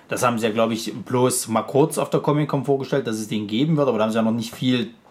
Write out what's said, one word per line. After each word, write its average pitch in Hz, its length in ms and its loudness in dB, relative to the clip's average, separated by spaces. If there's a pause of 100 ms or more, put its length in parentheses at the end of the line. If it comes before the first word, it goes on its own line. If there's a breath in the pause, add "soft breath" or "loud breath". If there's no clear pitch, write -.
Das 117 140 -6
haben 120 160 2
sie 113 80 0
ja, 107 60 0
glaub 113 180 2
ich, 110 240 -4
bloß 123 540 0
mal 113 140 0
kurz 151 360 2
auf 151 120 -2
der 156 100 2
Comic-Con 147 440 0
vorgestellt, 135 420 0
dass 110 100 -2
es 110 120 -6
den 107 180 -4
geben 143 300 0
wird, 143 120 2
aber 110 100 2
da 110 60 2
haben 110 80 0
sie 113 40 0
ja 113 60 2
noch 113 100 2
nicht 113 220 -4
viel 127 360 0 (200)